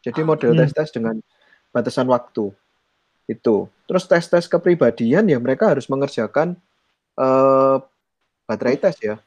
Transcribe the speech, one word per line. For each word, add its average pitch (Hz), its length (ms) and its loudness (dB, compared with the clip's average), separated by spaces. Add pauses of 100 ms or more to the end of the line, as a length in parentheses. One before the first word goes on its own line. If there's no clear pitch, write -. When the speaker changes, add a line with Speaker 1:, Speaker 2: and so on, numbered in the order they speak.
Speaker 1:
Jadi 123 180 -8
Speaker 2:
Ah. 160 60 -2
Speaker 1:
model 151 260 0
Speaker 3:
Hmm. - 80 4
Speaker 1:
tes-tes 151 300 0
dengan 113 260 -6 (540)
batasan 123 380 -2
waktu. 120 420 -2 (800)
Itu. 110 380 0 (180)
Terus 180 200 -2
tes-tes 170 420 0
kepribadian 147 760 2
ya 160 140 2
mereka 131 320 0
harus 135 160 0
mengerjakan, 139 680 -4 (600)
eh, 135 640 2 (680)
baterai 113 340 -2
tes 185 200 -2
ya. 107 300 -8